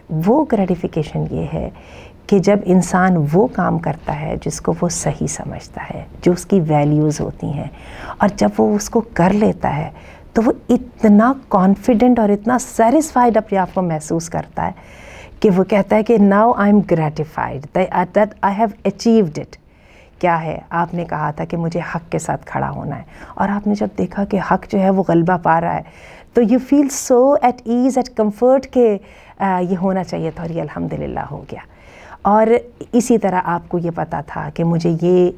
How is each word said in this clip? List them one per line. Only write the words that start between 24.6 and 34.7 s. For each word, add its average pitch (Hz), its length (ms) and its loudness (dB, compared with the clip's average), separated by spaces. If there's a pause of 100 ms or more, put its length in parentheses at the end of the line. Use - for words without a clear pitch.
जो 202 80 0
है 190 120 2
वो 190 120 2
गलबा 170 340 2
पा 170 220 2
रहा 170 140 -2
है 156 120 -6 (500)
तो 240 80 4
you 240 160 2
feel 277 320 2
so 262 540 2
at 247 220 -2
ease, 247 320 0
at 247 100 -2 (120)
comfort 254 460 2
के, 233 300 2 (440)
अ, 190 180 0
ये 180 160 -2
होना 185 280 -2
चाहिए 165 280 -6
था 165 120 -12
और 170 100 -8
ये 165 80 -6
अल्हम्दुलिल्लाह 151 640 -8
हो 135 260 -12
गया। 110 100 -14 (680)
और 220 340 4 (340)
इसी 233 240 4
तरह 185 200 0
आपको 170 400 -4
ये 170 120 -2
पता 160 320 -6
था 156 280 -10
कि 170 140 -4
मुझे 165 380 0